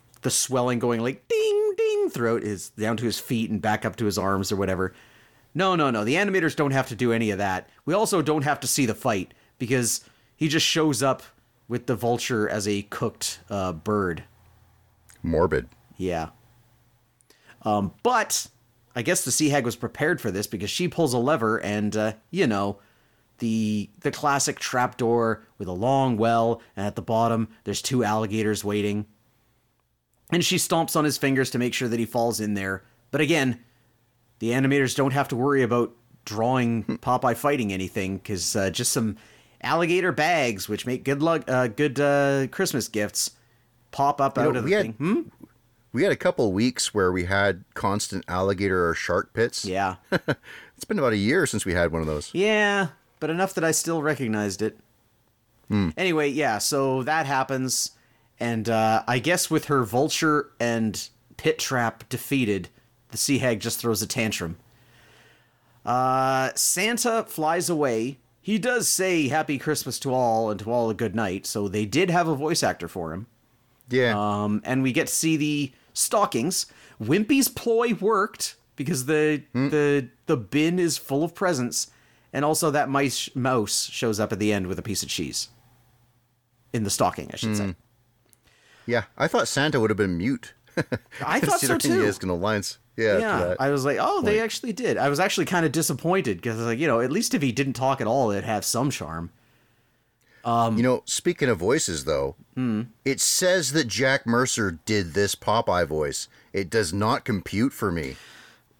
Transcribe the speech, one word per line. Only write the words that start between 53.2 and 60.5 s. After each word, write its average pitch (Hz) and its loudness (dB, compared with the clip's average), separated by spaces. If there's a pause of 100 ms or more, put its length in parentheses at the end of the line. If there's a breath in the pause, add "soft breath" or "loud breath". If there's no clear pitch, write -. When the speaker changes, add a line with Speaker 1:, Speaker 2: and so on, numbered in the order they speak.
Speaker 1:
enough 185 -2
that 170 -2
I 160 4
still 165 -2
recognized 110 0
it. 110 -2 (920)
Speaker 2:
Hmm. 101 2
Speaker 1:
Anyway, 156 2
yeah, 127 0
so 135 0
that 151 0
happens, 131 -2 (480 soft breath)
and, 117 -2
uh, 110 4
I 123 2
guess 170 0
with 156 0
her 135 2
vulture 147 0